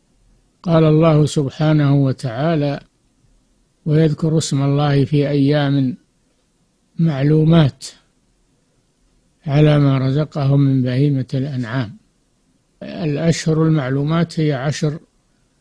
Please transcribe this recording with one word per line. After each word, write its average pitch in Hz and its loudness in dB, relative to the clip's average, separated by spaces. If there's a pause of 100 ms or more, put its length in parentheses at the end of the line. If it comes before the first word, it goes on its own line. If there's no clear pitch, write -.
(640)
قال 165 2
الله 156 4
سبحانه 147 0
وتعالى: 143 -2 (1040)
"ويذكر 156 0
اسم 143 -2
الله 139 2
في 143 0
أيام 139 0 (1040)
معلومات 156 2 (1600)
على 151 4
ما 139 2
رزقهم 139 -2
من 135 2
بهيمة 131 0
الأنعام". 127 -6 (880)
الأشهر 156 -2
المعلومات 156 -2
هي 151 0
عشر 143 -6 (600)